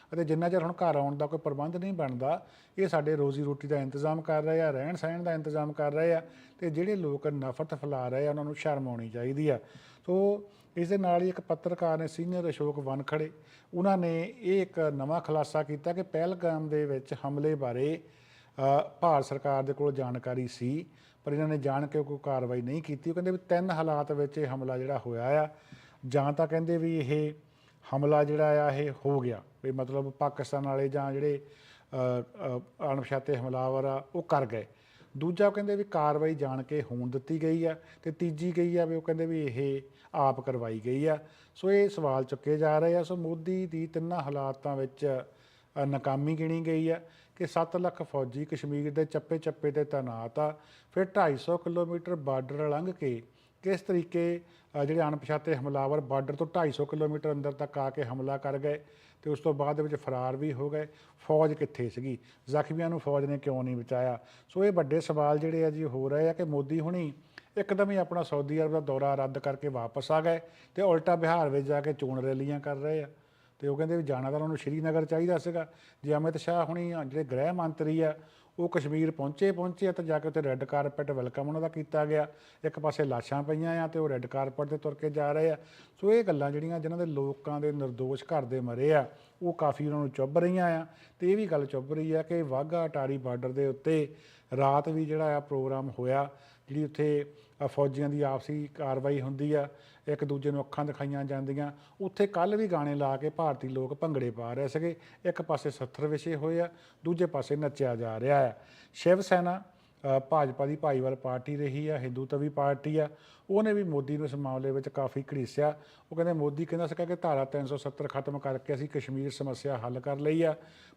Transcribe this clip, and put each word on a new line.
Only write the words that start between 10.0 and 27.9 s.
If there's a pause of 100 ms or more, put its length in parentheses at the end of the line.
ਸੋ (320)
ਇਸ
ਦੇ
ਨਾਲ
ਹੀ
ਇੱਕ
ਪੱਤਰਕਾਰ
ਨੇ,
ਸੀਨੀਅਰ
ਅਸ਼ੋਕ
ਵਨਖੜੇ, (440)
ਉਹਨਾਂ
ਨੇ
ਇਹ
ਇੱਕ
ਨਵਾਂ
ਖੁਲਾਸਾ
ਕੀਤਾ
ਕਿ
ਪਹਿਲਗਾਮ
ਦੇ
ਵਿੱਚ (120)
ਹਮਲੇ
ਬਾਰੇ, (580)
ਅ, (120)
ਭਾਰਤ
ਸਰਕਾਰ
ਦੇ
ਕੋਲ
ਜਾਣਕਾਰੀ
ਸੀ, (380)
ਪਰ
ਇਹਨਾਂ
ਨੇ
ਜਾਣ
ਕੇ
ਕੋਈ
ਕਾਰਵਾਈ
ਨਹੀਂ
ਕੀਤੀ।
ਉਹ
ਕਹਿੰਦੇ
ਵੀ (100)
ਤਿੰਨ
ਹਾਲਾਤ
ਵਿੱਚ
ਇਹ
ਹਮਲਾ
ਜਿਹੜਾ
ਹੋਇਆ
ਆ, (600)
ਜਾਂ
ਤਾਂ
ਕਹਿੰਦੇ
ਵੀ
ਇਹ (640)